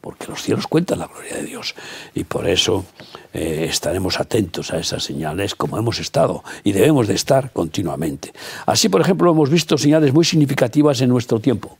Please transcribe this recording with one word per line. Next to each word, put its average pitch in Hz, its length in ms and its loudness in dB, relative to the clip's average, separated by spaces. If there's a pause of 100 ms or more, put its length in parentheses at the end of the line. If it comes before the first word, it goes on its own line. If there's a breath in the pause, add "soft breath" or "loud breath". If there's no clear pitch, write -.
porque - 260 -14
los - 140 -10
cielos - 240 -2
cuentan - 340 0
la - 80 -8
gloria - 280 -16
de - 80 -8
Dios. - 320 -12 (400 loud breath)
Y - 80 -4
por - 240 -4
eso, 95 380 0 (460 loud breath)
eh, 80 380 -4
estaremos 90 500 -2
atentos - 520 -2
a - 80 -2
esas - 240 -6
señales 78 500 -4
como - 240 -4
hemos 110 220 -2
estado 82 440 0 (200 loud breath)
y 104 80 2
debemos 117 360 4
de - 60 0
estar 135 380 0
continuamente. 78 840 -4 (320 loud breath)
Así, - 240 2
por 185 120 4
ejemplo, 170 280 4
hemos 156 220 4
visto 165 260 2
señales 147 360 4
muy 160 120 6
significativas 139 760 2
en 127 80 4
nuestro 120 300 2
tiempo. 110 400 -2